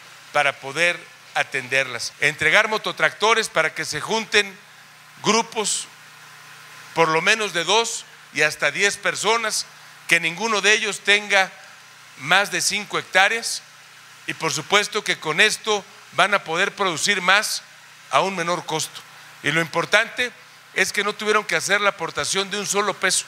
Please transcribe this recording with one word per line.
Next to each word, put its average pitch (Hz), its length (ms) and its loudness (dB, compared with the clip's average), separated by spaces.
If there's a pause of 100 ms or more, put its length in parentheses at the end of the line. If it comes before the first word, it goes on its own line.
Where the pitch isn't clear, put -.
(320)
para 143 220 2
poder 160 440 -2 (360)
atenderlas. 131 880 -4
Entregar 156 480 2
mototractores 208 800 0
para 160 260 0
que 160 100 -6
se 151 160 -6
junten 202 520 0 (720)
grupos 214 640 0 (1080)
por 165 120 4
lo 160 140 2
menos 208 300 2
de 170 100 -2
dos 220 420 0 (300)
y 139 80 0
hasta 151 300 0
diez 190 240 0
personas, 202 720 -2 (420)
que 170 100 4
ninguno 180 420 -2
de 202 140 4
ellos 214 260 -2
tenga 202 520 2 (680)
más 175 320 2
de 170 100 -2
cinco 185 380 -4
hectáreas, 202 640 0 (680)
y 156 60 -6
por 160 160 -4
supuesto 196 540 0
que 170 160 -4
con 156 200 0
esto 208 440 2 (320)
van 185 180 4
a 190 80 0
poder 175 300 -2
producir 185 500 0
más 196 400 2 (480)
a 139 120 4
un 190 120 -2
menor 170 320 -4
costo. 151 340 -6 (440)
Y 143 80 0
lo 160 80 2
importante 208 720 0 (420)
es 185 180 0
que 202 120 -2
no 208 80 -2
tuvieron 208 320 0
que 175 100 -4
hacer 170 260 0
la 202 100 2
aportación 165 600 -4
de 202 80 -4
un 196 80 -4
solo 196 260 0
peso. - 360 -2